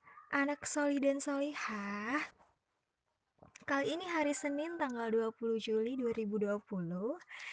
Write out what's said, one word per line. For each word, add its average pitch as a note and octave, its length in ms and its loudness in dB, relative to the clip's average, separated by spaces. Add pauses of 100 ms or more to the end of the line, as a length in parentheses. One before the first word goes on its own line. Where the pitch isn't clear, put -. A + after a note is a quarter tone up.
(320)
anak C#4+ 320 2
soli C#4+ 400 2
dan C#4 160 4
solihah, B3 1040 -2 (1400)
kali C#4+ 320 2
ini F#4 80 -6
hari D#4 240 2
Senin D4 480 -2
tanggal A#3 320 -2
dua A3+ 240 2
puluh A3+ 240 0
Juli A3 400 0
dua A#3 160 0
ribu G#3+ 240 0
dua G#3 160 2
puluh, G3 640 -2 (340)